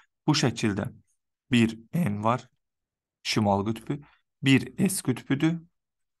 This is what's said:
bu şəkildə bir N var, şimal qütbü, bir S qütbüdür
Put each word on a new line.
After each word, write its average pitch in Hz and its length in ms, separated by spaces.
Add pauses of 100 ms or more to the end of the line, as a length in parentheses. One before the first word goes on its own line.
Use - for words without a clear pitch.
(260)
bu 151 160
şəkildə 110 440 (640)
bir 113 240 (220)
N 104 260
var, 117 200 (800)
şimal 101 420
qütbü, 113 300 (480)
bir 135 220 (100)
S 190 260
qütbüdür 139 520 (680)